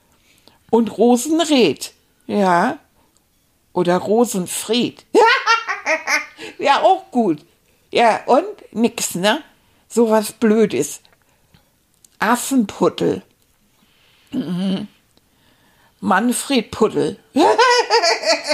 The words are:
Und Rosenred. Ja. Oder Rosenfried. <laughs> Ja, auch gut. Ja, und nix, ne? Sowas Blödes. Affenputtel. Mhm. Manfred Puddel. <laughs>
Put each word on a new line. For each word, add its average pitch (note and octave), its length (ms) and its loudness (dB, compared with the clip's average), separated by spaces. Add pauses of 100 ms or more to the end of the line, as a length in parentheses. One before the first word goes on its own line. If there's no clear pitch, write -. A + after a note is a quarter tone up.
(720)
Und A3+ 260 2
Rosenred. B3 960 2 (340)
Ja. G#3 520 0 (960)
Oder F3 260 0
Rosenfried. G#3 1120 -2
<laughs> - 40 -2 (1400)
Ja, C4+ 240 0
auch F#4 280 2
gut. G#3 300 -2 (520)
Ja, G#3+ 340 2
und C#4 180 2 (280)
nix, - 440 -4
ne? G#3+ 260 -2 (460)
Sowas A3 440 0
Blödes. G#3 680 0 (1160)
Affenputtel. G3+ 1040 -2 (1080)
Mhm. F#3+ 580 -6 (1120)
Manfred A3 680 -2
Puddel. D3+ 480 -2 (160)
<laughs> C#4 80 2 (1120)